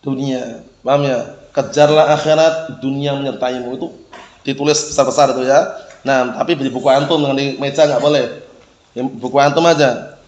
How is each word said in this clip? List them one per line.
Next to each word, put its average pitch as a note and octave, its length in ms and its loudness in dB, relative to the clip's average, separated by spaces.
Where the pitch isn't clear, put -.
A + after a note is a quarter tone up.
Dunia. C3 560 -6
Paham C#3 240 2
ya? B2 100 0
Kejarlah D3 640 4
akhirat, D#3+ 640 0
dunia C#3 360 -4
menyertaimu. B2+ 600 -6
Itu E3+ 100 -8
ditulis C#3+ 320 0
besar-besar C3 400 2
itu B2+ 140 -2
ya. D3+ 260 2
Nah, B2+ 320 0
tapi C#3+ 220 -2
di C3 100 -2
buku B2+ 220 -2
antum, C#3+ 320 2
dengan C#3 140 0
di C#3 200 -4
meja C#3+ 320 2
nggak B2+ 120 0
boleh. C#3+ 240 2
Di A#2 80 -10
buku B2+ 380 -4
antum C#3+ 260 2
aja. D3 640 0